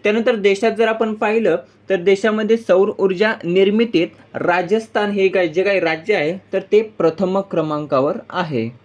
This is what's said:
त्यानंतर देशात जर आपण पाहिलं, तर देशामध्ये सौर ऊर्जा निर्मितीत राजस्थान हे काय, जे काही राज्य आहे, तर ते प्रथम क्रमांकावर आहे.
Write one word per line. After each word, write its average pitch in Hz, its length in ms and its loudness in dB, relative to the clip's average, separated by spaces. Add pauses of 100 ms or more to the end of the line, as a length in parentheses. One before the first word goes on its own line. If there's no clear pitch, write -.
त्यानंतर 226 320 0
देशात 202 420 0
जर 226 100 2
आपण 220 260 -2
पाहिलं, 214 420 0 (340)
तर 190 60 2
देशामध्ये 214 600 2
सौर 202 420 2
ऊर्जा 196 340 0 (120)
निर्मितीत 190 640 2 (280)
राजस्थान 202 760 -2
हे 190 180 0
काय, 180 200 0
जे 165 140 -2
काही 196 180 2
राज्य 165 340 -2
आहे, 175 240 -2 (140)
तर 190 60 -2 (140)
ते 214 100 4
प्रथम 185 560 0
क्रमांकावर 151 760 -2 (140)
आहे. 147 380 -4 (160)